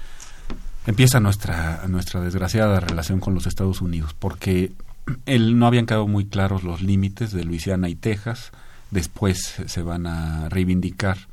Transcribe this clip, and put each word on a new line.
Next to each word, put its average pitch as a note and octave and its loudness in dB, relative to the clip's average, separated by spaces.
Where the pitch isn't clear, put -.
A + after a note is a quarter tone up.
empieza B2+ 6
nuestra, F2 0
nuestra F#2 -2
desgraciada F#2+ 2
relación E2+ 0
con F#2+ 0
los F2 0
Estados F#2+ 0
Unidos, E2 -2
porque F#2 0
él, A#2 4
no A#2+ 8
habían A#2+ 4
quedado G#2+ 2
muy G2+ 2
claros G2 0
los F2 -4
límites G2 0
de F2+ -2
Luisiana F2+ -2
y E2+ -4
Texas. G#2+ -4
Después F#2 0
se - -6
van E2+ -4
a D#2+ -4
reivindicar F2+ 0